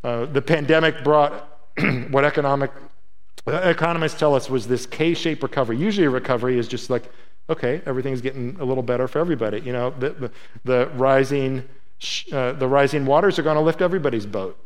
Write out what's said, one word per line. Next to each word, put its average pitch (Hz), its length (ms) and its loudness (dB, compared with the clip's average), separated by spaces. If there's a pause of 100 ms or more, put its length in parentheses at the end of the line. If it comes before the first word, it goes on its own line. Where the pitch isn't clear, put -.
Uh, 120 240 -2
the 139 140 2
pandemic 156 640 2
brought 147 460 2 (280)
<clears throat> 139 340 0
what 139 120 4
economic, 139 480 2 (760)
uh, 131 60 -2 (100)
economists 165 560 2
tell 147 160 6
us 131 140 0
was 120 180 -2
this 120 180 0
K-shaped 160 560 -2
recovery. 123 360 0
Usually 196 280 2
a 135 60 4
recovery 123 480 0
is 117 80 -2
just - 240 -4
like, 120 200 -2 (380)
okay, 156 380 -2
everything's 131 340 -2
getting 131 380 -4
a - 40 -4
little 127 200 0
better 123 240 0
for - 100 -4
everybody. 113 440 0
You 123 120 -6
know, 123 160 -2
the, 127 220 -2
the, 127 200 -6 (320)
the 127 300 2
rising 131 760 2 (300)
sh-, - 340 -8
uh, 127 220 0
the 131 140 0
rising 139 380 4
waters 165 340 4
are 151 40 -2
gonna 151 180 2
lift 160 200 2
everybody's 143 460 0
boat. 95 380 -6